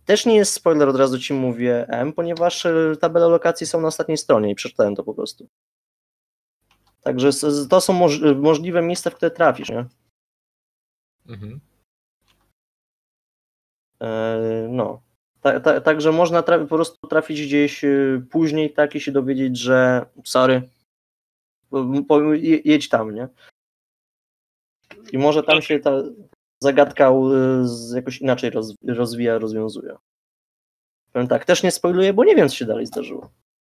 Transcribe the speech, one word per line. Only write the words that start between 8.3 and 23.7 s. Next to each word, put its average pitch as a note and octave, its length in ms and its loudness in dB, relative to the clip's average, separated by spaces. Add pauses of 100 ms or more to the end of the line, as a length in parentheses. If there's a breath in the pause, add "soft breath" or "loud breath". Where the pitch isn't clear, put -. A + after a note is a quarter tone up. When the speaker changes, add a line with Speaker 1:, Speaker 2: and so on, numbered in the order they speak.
Speaker 1:
możliwe D#3+ 460 0
miejsca, F3 280 -4
w - 40 -10
które E3+ 160 -2
trafisz, - 380 0
nie? A#2 160 -6 (1400)
Speaker 2:
Mhm. A2 320 -18 (2500)
Speaker 1:
E, A2+ 720 -4
no. A#2 320 -6 (380)
Ta-, C#3 200 2
ta-, D3 200 2
także D#3 320 2
można E3+ 300 2
tra-, E3+ 240 2
po D#3+ 80 -4
prostu D#3+ 320 -4
trafić D#3 360 -2
gdzieś, C#3+ 420 0
e, C#3 460 0
później, D#3 420 0
tak, D3 220 0
i D3 60 -8
się C#3+ 120 -6
dowiedzieć, C3 460 -2
że B2+ 480 2 (180)
sorry, B2+ 440 0 (1000)
po-, C3+ 140 -4 (240)
po-, D3+ 240 2
je-, D#3+ 320 0
jedź D3+ 240 2
tam, A2 260 -2
nie? B2 140 -10 (1800 soft breath)